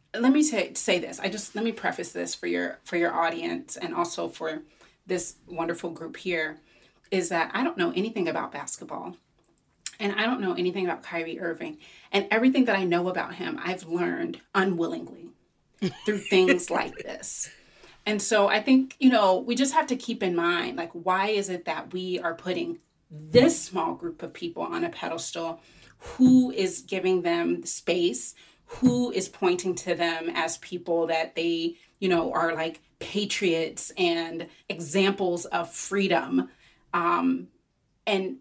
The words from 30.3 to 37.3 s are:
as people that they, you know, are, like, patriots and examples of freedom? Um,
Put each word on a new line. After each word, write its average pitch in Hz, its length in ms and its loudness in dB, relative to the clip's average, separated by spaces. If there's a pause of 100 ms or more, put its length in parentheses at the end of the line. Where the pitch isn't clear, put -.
as 165 260 -2
people 170 480 -2
that 160 280 0
they, 165 420 -2 (220)
you 190 100 0
know, 165 240 2
are, 165 220 2
like, 160 260 -4 (180)
patriots 175 1000 0
and 170 500 0 (200)
examples 180 800 0
of 170 260 -4
freedom? 170 800 0 (440)
Um, 175 560 0 (580)